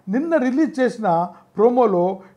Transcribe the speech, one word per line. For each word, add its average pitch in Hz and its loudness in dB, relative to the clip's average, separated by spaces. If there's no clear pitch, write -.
నిన్న 311 -2
రిలీజ్ 262 0
చేసిన 190 0
ప్రోమోలో 202 2